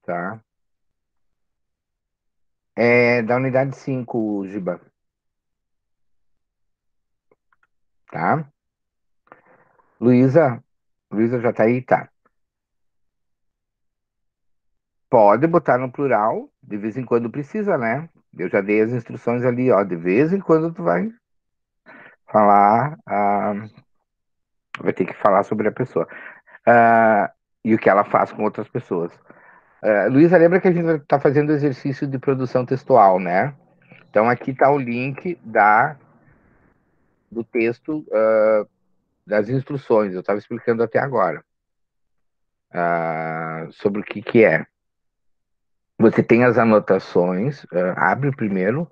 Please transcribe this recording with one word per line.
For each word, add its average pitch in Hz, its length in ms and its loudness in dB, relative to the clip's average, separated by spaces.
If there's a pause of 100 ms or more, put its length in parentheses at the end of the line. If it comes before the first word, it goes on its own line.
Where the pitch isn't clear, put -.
Tá? 90 360 -10 (2250)
É 120 460 2
da 120 140 -2
unidade 131 400 -2
cinco, 113 720 -6
Giba. 92 340 -8 (3250)
Tá? 120 360 -4 (1500)
Luísa, 127 600 2 (480)
Luísa 117 300 -2
já 113 120 -2
tá 113 120 0
aí? 123 180 0
Tá. - 260 -2 (3000)
Pode 113 380 4
botar 165 320 0
no 127 120 -6
plural, 135 600 -2 (120)
de 104 140 -12
vez 104 200 -8
em 127 80 -8
quando 117 260 -2
precisa, 170 480 -6
né? 123 300 -6 (280)
Eu 87 120 -8
já 104 120 0
dei 104 200 0
as 110 100 0
instruções 120 540 -6
ali, 127 260 0
ó, 101 140 4
de 90 100 -6
vez 98 380 0
em 196 80 -4
quando 165 340 0
tu 175 80 -12
vai 175 260 -2 (1200)
falar, 107 800 2
ah, 101 460 -4 (1300)
vai 90 120 -4
ter 92 140 -4
que - 80 -12
falar 98 300 2
sobre 107 240 -4
a 101 40 -4
pessoa. 98 340 -6 (600)
Ah, 113 680 4 (320)
e 110 100 2
o 107 40 0
que - 100 0
ela 101 160 4
faz - 280 -2
com 107 100 -8
outras 107 260 -6
pessoas. 87 440 -6 (680)
Ah, 104 280 2
Luísa, 165 260 4
lembra 170 240 4
que 202 60 -2
a 180 60 4
gente 165 340 -2
tá 143 140 0
fazendo 147 320 0
exercício 143 560 -4
de 135 100 -8
produção 131 480 -2
textual, 104 540 4
né? 95 340 -2 (560)
Então, 110 180 2
aqui 123 240 -2
tá 135 200 2
o 147 60 0
link 131 640 -8
da, 113 520 2 (1300)
do 113 140 -10
texto, 120 680 -4
ah, 110 540 0 (600)
das 104 220 -2
instruções. 127 640 -2
Eu 90 120 -8
tava 104 160 -2
explicando 117 420 -4
até 113 160 -2
agora, 101 460 -4 (1300)
ah, 82 1000 -6
sobre 104 300 -4
o - 40 -12
que - 180 -12
que 117 220 4
é. 82 220 2 (1300)
Você 113 260 2
tem 120 200 4
as 120 140 2
anotações, 101 1120 0
ah, 90 380 -2
abre 131 240 -2
primeiro. 107 580 -4